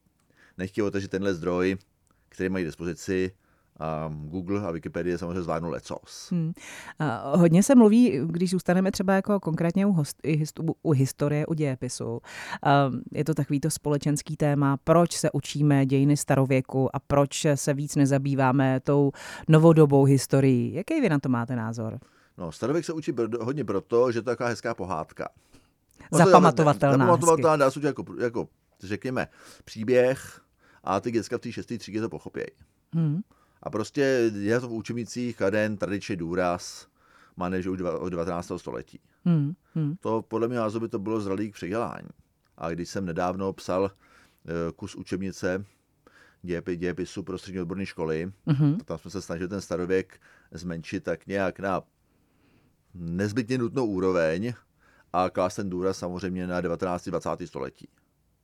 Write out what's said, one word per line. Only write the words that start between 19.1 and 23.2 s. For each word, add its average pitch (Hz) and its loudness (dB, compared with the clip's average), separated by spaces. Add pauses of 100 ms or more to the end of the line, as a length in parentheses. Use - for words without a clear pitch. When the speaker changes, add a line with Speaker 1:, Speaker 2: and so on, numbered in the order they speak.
Speaker 2:
novodobou 156 8
historií. 135 4
Jaký 285 -4
vy 240 2
na 151 2
to 139 -4
máte 123 -2
názor? 113 -6 (400)
Speaker 1:
No, 82 -10
starověk 151 -2
se 170 -6
učí 160 -6
br-, 117 -2